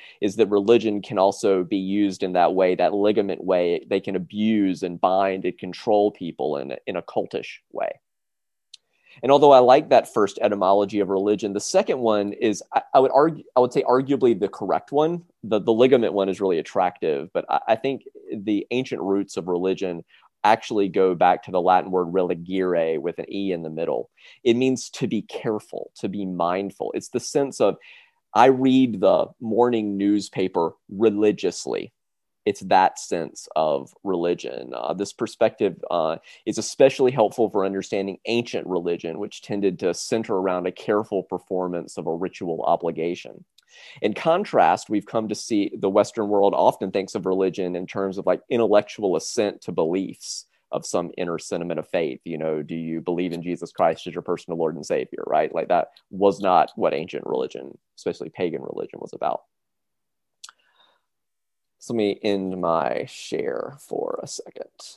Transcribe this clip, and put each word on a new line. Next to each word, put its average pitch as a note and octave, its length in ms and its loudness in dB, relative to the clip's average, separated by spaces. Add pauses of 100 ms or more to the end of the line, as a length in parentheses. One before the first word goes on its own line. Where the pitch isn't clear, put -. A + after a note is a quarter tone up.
(220)
is G2 140 -2
that A2 100 4
religion G#2 560 4
can G#2 160 -6
also G2 460 2
be F2+ 140 -4
used G2 440 -2
in F#2 120 -4
that F2 200 4
way, F#2 220 2
that E2+ 180 0
ligament G2+ 500 0
way. F2 460 0
They G2+ 100 0
can F#2+ 160 -6
abuse G2+ 680 0
and F2 180 -6
bind F#2+ 440 2
and F2+ 120 -6
control G#2 540 0
people D#2 460 -6
in, C2+ 280 -8
in F#2+ 100 -6
a F2 60 -6
cultish - 560 -8 (140)
way. - 180 -6 (1300)
And B2+ 80 4
although C#3+ 200 10
I C3 80 12
like B2+ 300 8
that A#2+ 240 4
first G2+ 300 2
etymology G2+ 560 2
of F#2 100 0
religion, G2+ 440 0
the G2+ 60 -2
second F#3 380 0
one G#2 360 0
is, G#2 280 -2 (100)
I, - 120 0 (100)
I - 60 8
would F#3+ 120 4
argue, D3 320 2 (120)
I C3 40 4
would B2 140 4
say C#3+ 80 0
arguably B2+ 580 2
the G2 80 0
correct F#2 440 -4
one. D#3+ 320 0 (200)
The, G#2+ 160 0
the A2+ 140 2
ligament A#2 400 4
one G2 160 2
is F#2 100 -2
really F#2 200 2
attractive, E2 720 -2
but - 160 -4
I, - 100 0 (100)
I A2+ 60 4
think C3+ 280 -4 (280)
the G#2 380 -2
ancient B2 320 -4
roots G2 360 -2
of F2 100 -6
religion F2+ 580 -2 (400)
actually G#2+ 420 2
go F#2+ 280 2
back F2 280 4
to - 80 -14
the F2+ 80 0
Latin F2+ 320 2
word F2+ 220 0
religere F2 840 0
with D#2 220 -6
an - 100 -8
E G2 220 -4
in E2+ 100 -4
the D#2+ 80 -8
middle. D#2 400 -4 (360)
It A#2 100 6
means B2+ 360 0
to - 140 -6
be G#2 180 -2
careful, - 720 -8
to - 120 -8
be G2 180 -6
mindful. F#2 680 -4
It's - 140 -8
the A#2+ 100 -4
sense C#3 400 -2
of, G2+ 160 2 (580)
I A2 120 6
read C3 560 4
the F#2 240 4 (160)
morning A2+ 560 2
newspaper G2 800 0 (120)
religiously. G2 1040 0 (540)
It's G#2 160 -2
that F#2 360 4
sense - 600 -8
of D2+ 360 0 (120)
religion. E2+ 680 -4
Uh, B1 200 -6
this G2 180 -6
perspective, G#2+ 800 -2
uh, D#2+ 260 0 (280)
is G#2 120 -4
especially C3 540 2
helpful A2+ 380 2
for F#2+ 160 0
understanding G2 600 -4
ancient A#2 400 -2
religion, F2 540 -4
which G#2 220 -12
tended G2+ 380 -2
to F2+ 140 0
center A2+ 420 -4
around F#2 300 0
a F2+ 60 -4
careful G#2 500 -2
performance F2+ 760 -6
of E2 100 -8
a E2 80 -2
ritual E2+ 480 -6
obligation. E2 800 -2 (580)
In A2 140 -2
contrast, C3 760 2
we've G#2 160 -2
come A2 220 -4
to G2+ 80 -4
see G#2 420 -2
the G2 140 0
Western G#2 360 2
world G2+ 280 4
often G2 360 -2
thinks F#2+ 220 -4
of F#2+ 140 -4
religion F#2 480 -2
in F2+ 100 -6
terms G2 320 -6
of, F#2 80 -6
like, F2+ 240 0
intellectual G#2 640 2
assent G2+ 460 -4
to - 100 -10
beliefs F2 760 -4 (260)
of - 160 -6
some F2 300 -4
inner E2+ 200 -4
sentiment E2+ 420 -6
of D#2+ 80 -8
faith. D#2+ 360 -2
You E2 160 -8
know, D#2 240 -4
"Do D#2+ 120 -10
you E2 240 -6
believe F2 320 -4
in E2+ 120 -8
Jesus E2+ 280 -8
Christ E2 360 0
as E2+ 60 -10
your E2+ 100 -8
personal F2 340 -6
Lord D#2+ 180 -2
and D2 100 -12
Savior?" - 420 -6
Right? D#2 260 0
Like, E2+ 140 -4
that F2 220 0 (200)
was G2 320 2
not F2+ 340 4
what E2 200 0
ancient D#2+ 320 -8
religion, C2 500 -6 (180)
especially - 340 -8
pagan D#2+ 340 -6
religion, - 360 -10
was - 140 -14
about. - 300 -4 (2500)
So - 120 -8
let A#2 40 -2
me G#2 260 0
end F#2+ 360 -2
my E2 480 0
share - 720 -8
for - 420 -6
a - 60 -12
second. - 380 -14 (320)